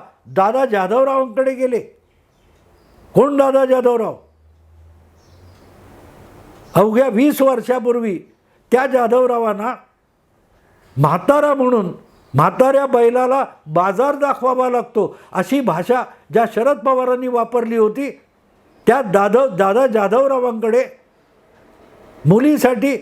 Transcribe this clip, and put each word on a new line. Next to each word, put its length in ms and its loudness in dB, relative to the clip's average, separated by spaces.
दादा 400 0
जाधवरावांकडे 880 -2
गेले. 260 -4
कोण 240 2
दादा 280 2
जाधवराव? 520 0
अवघ्या 320 4
वीस 340 0
वर्षापूर्वी 760 -2
त्या 140 2
जाधवरावांना 880 0
म्हातारा 560 2
म्हणून, 380 0
म्हाताऱ्या 520 2
बैलाला 600 2
बाजार 480 -2
दाखवावा 540 -2
लागतो, 480 -4
अशी 300 -2
भाषा 420 -2
ज्या 120 2
शरद 220 0
पवारांनी 500 -2
वापरली 500 -2
होती, 440 -2
त्या 140 4
दादा, 460 0
दादा 400 0
जाधवरावांकडे 1000 0
मुलीसाठी 760 2